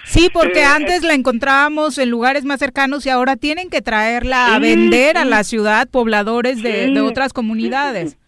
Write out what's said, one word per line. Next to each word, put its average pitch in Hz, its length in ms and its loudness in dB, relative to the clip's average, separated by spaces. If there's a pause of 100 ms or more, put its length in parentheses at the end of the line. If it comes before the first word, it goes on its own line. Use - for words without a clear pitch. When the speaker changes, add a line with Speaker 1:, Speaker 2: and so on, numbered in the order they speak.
Speaker 1:
Sí, 339 300 2
porque 339 280 2
Speaker 2:
Eh, 285 40 4
Speaker 1:
antes 302 380 0
la 320 100 0
encontrábamos 277 840 0
en 254 120 0
lugares 247 340 0
más 277 160 -4
cercanos 269 460 -4
y 277 40 -4
ahora 254 280 0
tienen 339 320 -6
que 302 120 -4
traerla 240 720 0
a - 20 2
Speaker 2:
Sí, - 60 2
Speaker 1:
vender 226 560 4
a 330 60 2
Speaker 2:
sí. 262 60 0
Speaker 1:
la 214 140 2
ciudad 214 460 0
pobladores 233 720 0
de, 226 260 -2
Speaker 2:
Sí, 269 60 0
Speaker 1:
de 277 80 2
otras 269 280 -2
Speaker 2:
sí, - 60 -16
Speaker 1:
comunidades. 226 760 -4
Speaker 2:
sí, - 60 -20
sí. - 100 -20